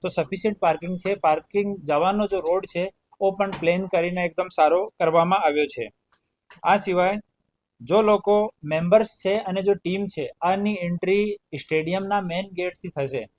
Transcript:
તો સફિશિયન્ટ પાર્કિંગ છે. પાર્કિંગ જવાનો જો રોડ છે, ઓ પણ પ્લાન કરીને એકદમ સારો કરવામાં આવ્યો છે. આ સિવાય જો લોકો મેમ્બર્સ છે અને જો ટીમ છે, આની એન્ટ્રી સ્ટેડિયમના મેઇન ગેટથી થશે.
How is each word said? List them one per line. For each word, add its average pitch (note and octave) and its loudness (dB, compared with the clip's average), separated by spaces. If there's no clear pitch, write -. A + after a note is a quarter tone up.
તો F#3 -4
સફિશિયન્ટ F#3 -4
પાર્કિંગ E3+ 0
છે. F#3+ -2
પાર્કિંગ G3 0
જવાનો F3 2
જો G3 -2
રોડ F3+ 0
છે, F#3 -4
ઓ G3 2
પણ G3 -2
પ્લાન F3 0
કરીને F3 0
એકદમ F3+ -4
સારો E3 2
કરવામાં E3+ 4
આવ્યો D3+ 2
છે. A#2+ -8
આ F3+ 4
સિવાય G3 0
જો E3 4
લોકો G#3 2
મેમ્બર્સ F3 0
છે G3+ 0
અને F#3+ -4
જો G3+ 2
ટીમ G3 -6
છે, D3+ -8
આની G3+ 0
એન્ટ્રી F#3 -2
સ્ટેડિયમના F#3 -2
મેઇન F3+ -6
ગેટથી F3+ -8
થશે. C3 -6